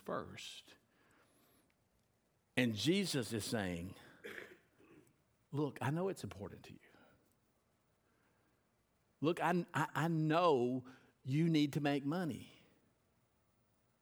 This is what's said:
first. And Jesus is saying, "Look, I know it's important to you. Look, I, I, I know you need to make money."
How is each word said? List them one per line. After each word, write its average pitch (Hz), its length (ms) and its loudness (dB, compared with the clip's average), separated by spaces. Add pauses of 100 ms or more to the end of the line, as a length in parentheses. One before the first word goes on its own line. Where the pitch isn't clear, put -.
first. - 680 -10 (1800)
And 120 180 2
Jesus 139 580 0
is 123 120 -4
saying, 92 500 -4 (1600)
"Look, 143 280 -2
I 127 100 4
know 175 180 0
it's - 160 -6
important 98 400 -12
to - 80 -18
you. - 60 -20 (2500)
Look, 165 200 2
I, 170 320 2
I, 151 220 0
I 151 140 0
know 156 760 4 (420)
you 151 240 2
need 147 260 4
to 156 60 -2
make 143 240 0
money." 151 480 -4 (1500)